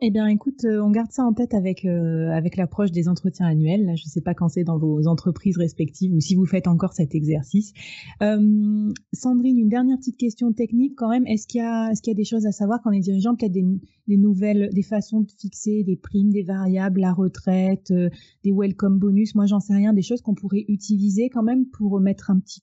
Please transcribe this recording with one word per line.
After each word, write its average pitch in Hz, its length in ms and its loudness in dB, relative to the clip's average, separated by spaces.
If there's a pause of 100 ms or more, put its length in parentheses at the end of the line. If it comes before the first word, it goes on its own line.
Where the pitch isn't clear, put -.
eh 226 100 2
bien, 214 160 2
écoute, 226 380 -2
euh, 214 180 0
on 208 80 2
garde 226 200 0
ça 262 120 -2
en 240 100 2
tête 240 220 -2
avec, 185 300 -2
euh, 165 440 0
avec 165 260 -2
l'approche 190 360 -2
des 165 160 -2
entretiens 180 400 -2
annuels. 160 380 2
Là, 170 100 -2
je 160 80 -6
sais 156 180 -6
pas 175 140 -4
quand 175 140 0
c'est 175 160 -2
dans 165 120 -2
vos 151 300 0
entreprises 170 500 0
respectives 170 560 0
ou 160 60 4
si 180 160 2
vous 185 100 4
faites 185 220 0
encore 175 260 2
cet 156 220 -2
exercice. 156 580 -2 (480)
Euh, 214 720 2 (200)
Sandrine, 254 460 0
une 220 120 4
dernière 254 280 0
petite 254 220 -8
question 240 340 -2
technique 240 440 0
quand 226 120 -2
même. 247 160 0
Est-ce 220 220 -2
qu'il 240 140 -4
y - 20 -2
a, 226 260 -2
est-ce 214 140 -4
qu'il 226 80 -2
y 214 40 -2
a - 20 -4
des 208 80 0
choses 220 200 -2
à 208 60 0
savoir 208 320 -2
quand 220 80 0
les 202 80 2
dirigeants, 196 360 0
peut-être 214 180 -2
des, 185 120 0 (420)
des 202 100 2
nouvelles, 202 540 2
des 196 120 0
façons 220 380 -2
de 208 100 -4
fixer 214 520 -4
des 180 120 -2
primes, 202 340 0
des 202 140 0
variables, 190 560 0
la 185 140 2
retraite, 185 760 0
euh, 180 200 2 (340)
des 202 80 2
welcome 196 480 0
bonus, 202 340 2
moi, 202 140 2
j'en 202 140 2
sais 202 120 -2
rien, 208 200 2
des 190 100 2
choses 240 180 -4
qu'on 202 140 -2
pourrait 202 320 -4
utiliser 208 600 0
quand 240 140 -2
même 254 220 2
pour 202 360 -2
mettre 196 280 -2
un 190 100 4
petit - 240 -12